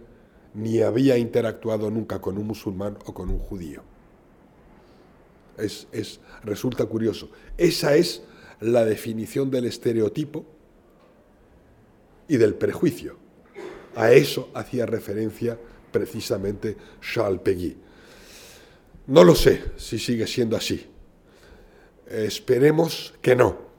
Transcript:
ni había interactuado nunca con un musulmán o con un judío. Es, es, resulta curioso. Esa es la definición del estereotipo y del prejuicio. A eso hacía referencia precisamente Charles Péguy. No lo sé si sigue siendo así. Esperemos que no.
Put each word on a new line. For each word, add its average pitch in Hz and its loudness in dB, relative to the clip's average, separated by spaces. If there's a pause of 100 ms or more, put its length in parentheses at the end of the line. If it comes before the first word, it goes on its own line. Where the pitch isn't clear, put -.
(560)
ni 110 0
había 123 4
interactuado 113 -2
nunca 104 -6
con 95 -6
un 107 -6
musulmán 104 -6
o 101 -14
con 92 -8
un 95 -2
judío. 85 -10 (1800)
Es, - -8
es, - -10 (240)
resulta 117 -4
curioso. 110 -4 (260)
Esa 160 2
es - 0 (380)
la 117 2
definición 117 -4
del 123 -2
estereotipo 117 -2 (1800)
y 147 2
del 110 6
prejuicio. - -2 (800)
A 113 4
eso 139 6
hacía 117 -6
referencia 110 -4 (340)
precisamente 101 -4 (240)
Charles 101 -2
Péguy. 87 -2 (1300)
No 151 10
lo 170 10
sé - 2
si - -8
sigue 110 -2
siendo 110 -2
así. - -6 (1160)
Esperemos 127 0
que 127 4
no. 113 4 (220)